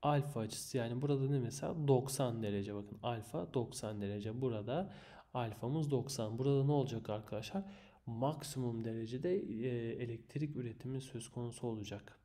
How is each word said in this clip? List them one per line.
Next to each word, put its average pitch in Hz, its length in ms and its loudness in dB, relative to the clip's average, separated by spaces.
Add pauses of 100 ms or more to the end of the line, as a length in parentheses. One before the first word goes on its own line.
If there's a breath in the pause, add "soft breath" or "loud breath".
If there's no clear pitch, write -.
Alfa 147 380 4
açısı. - 380 -2
Yani 120 240 2
burada 139 280 4
ne 139 100 6
mesela? 147 480 0
Doksan 127 560 4
derece. 101 320 0
Bakın 101 280 -6
alfa 120 500 -2
doksan 110 480 -2
derece. 104 400 -2
Burada 127 520 -2 (400 loud breath)
alfamız 127 580 0
doksan. 117 480 0
Burada 139 240 6
ne 143 80 6
olacak 123 380 2
arkadaşlar? 107 540 -2 (420 loud breath)
Maksimum 123 760 -2
derecede, 117 540 0
e, 117 640 -2
elektrik 143 520 -4
üretimi 127 460 -4
söz 120 280 -8
konusu 120 380 -4
olacak. 104 580 -6